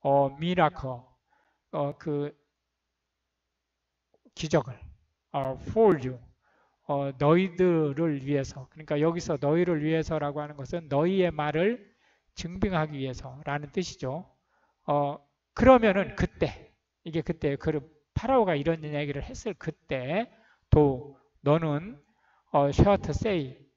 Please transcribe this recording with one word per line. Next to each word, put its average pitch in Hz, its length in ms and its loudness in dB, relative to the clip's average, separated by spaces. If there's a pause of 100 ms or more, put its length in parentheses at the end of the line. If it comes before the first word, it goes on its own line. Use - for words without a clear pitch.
어, 139 360 4
miracle, 151 640 -2 (680)
어, 147 260 -4
그 147 380 -6 (2000)
기적을, 147 440 -2 (540)
어, 135 240 -4 (100)
for 208 300 4 (100)
you, 127 120 -8 (680)
어, 139 320 -2
너희들을 160 1040 2
위해서. 135 460 -4
그러니까 151 300 -4
여기서 165 400 0
너희를 160 420 2
위해서라고 151 580 -2
하는 147 140 -10
것은 156 340 -8
너희의 175 420 2
말을 156 640 -2 (420)
증빙하기 170 600 -2
위해서라는 139 760 -8
뜻이죠. 175 580 -6 (580)
어, 143 300 0 (360)
그러면은 220 640 6
그때, - 580 -6 (300)
이게 165 180 -4
그때 151 360 -4
그 151 240 -4 (340)
파라오가 226 400 2
이런 156 280 -2
얘기를 147 400 -6
했을 233 320 -10
그때, 156 760 -6 (380)
도 139 500 2 (220)
너는, 156 600 -2 (500)
어, 143 180 2
shalt 196 420 2
say 156 460 -4 (200)